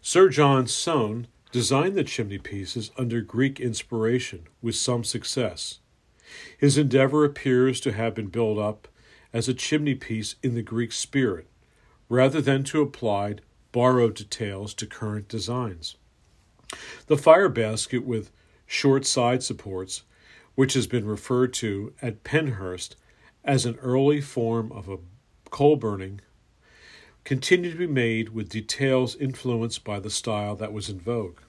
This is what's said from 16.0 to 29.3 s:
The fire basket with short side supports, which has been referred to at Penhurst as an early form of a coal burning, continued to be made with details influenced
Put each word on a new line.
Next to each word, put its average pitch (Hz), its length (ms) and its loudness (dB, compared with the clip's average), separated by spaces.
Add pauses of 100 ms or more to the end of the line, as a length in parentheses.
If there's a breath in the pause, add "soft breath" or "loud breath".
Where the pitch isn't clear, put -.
The 147 100 4
fire 170 320 8
basket 113 560 -4
with 113 260 -6 (340 soft breath)
short 135 400 2
side 127 380 2
supports, 95 600 -8 (520 soft breath)
which 135 180 4
has 123 140 2
been 113 180 -2
referred 123 500 -2
to 104 460 -6
at 117 220 -10
Penhurst 104 720 -4 (480 soft breath)
as 135 220 2
an 117 160 -4
early 135 380 2
form 117 520 -2
of 82 180 -14
a 98 80 -10 (520)
coal 147 280 6
burning, 98 420 -6 (1040 loud breath)
continued 175 480 0
to 160 60 -10
be 175 100 -2
made 113 420 0
with 110 200 -8
details 127 680 -2
influenced 120 680 -4